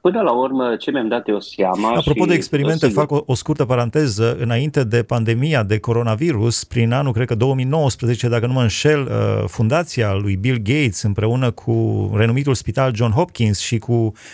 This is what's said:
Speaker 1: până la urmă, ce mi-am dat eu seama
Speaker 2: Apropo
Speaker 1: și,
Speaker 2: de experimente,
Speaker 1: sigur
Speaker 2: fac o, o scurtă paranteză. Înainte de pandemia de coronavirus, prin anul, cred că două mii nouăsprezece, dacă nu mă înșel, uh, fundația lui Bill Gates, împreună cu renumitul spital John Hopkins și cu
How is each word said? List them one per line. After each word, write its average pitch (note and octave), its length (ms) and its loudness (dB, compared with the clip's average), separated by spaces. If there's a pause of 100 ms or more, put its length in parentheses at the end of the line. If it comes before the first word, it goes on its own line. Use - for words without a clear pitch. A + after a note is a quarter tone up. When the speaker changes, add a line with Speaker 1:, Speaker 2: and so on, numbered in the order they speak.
Speaker 1:
până F#3+ 200 2
la E3 120 2
urmă, B2+ 440 0
ce C3 140 -6
mi-am B2+ 180 -2
dat A2+ 200 -4
eu G#2 120 0
seama F#2+ 480 -2
Speaker 2:
Apropo A#2+ 340 0
Speaker 1:
și, D#3+ 60 2
Speaker 2:
de F3 60 4
experimente, D#3 520 0
Speaker 1:
sigur A2+ 140 2
Speaker 2:
fac D3+ 100 0
o, C#3+ 160 0
o C3 80 0
scurtă C#3+ 300 -2
paranteză. A#2+ 760 0
Înainte C3 440 0
de A#2 180 2
pandemia A#2+ 600 0
de G#2 160 0
coronavirus, A#2 840 0
prin A2+ 280 0
anul, C3+ 200 0
cred A#2 140 0
că A#2+ 80 -2
două B2+ 200 2
mii B2+ 100 -2
nouăsprezece, B2+ 640 0
dacă A#2 180 0
nu B2 60 0
mă C3 80 0
înșel, C#3+ 400 2
uh, G#2+ 460 0
fundația A#2 680 0
lui G2+ 220 -2
Bill B2 260 0
Gates, B2+ 400 0
împreună A2+ 480 0
cu G#2+ 640 -2
renumitul B2 400 2
spital C3 400 -2
John A2+ 180 0
Hopkins A2+ 460 0
și - 200 -2
cu A2+ 340 0 (220)